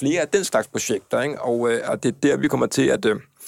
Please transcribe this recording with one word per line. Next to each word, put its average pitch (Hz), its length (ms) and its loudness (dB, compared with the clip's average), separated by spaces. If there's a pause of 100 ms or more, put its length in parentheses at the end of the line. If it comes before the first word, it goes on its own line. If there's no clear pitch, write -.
flere 151 200 0
af 151 80 -2
den 196 160 2
slags - 240 0
projekter, 113 540 -2
ikke? 143 200 -4
Og, 120 300 0
øh, 117 140 0
og 139 160 -4
det 139 60 2
er 117 140 -2
der, 139 140 4
vi 135 120 0
kommer 123 180 0
til 135 200 0
at, - 180 2
øh, 107 120 2 (320)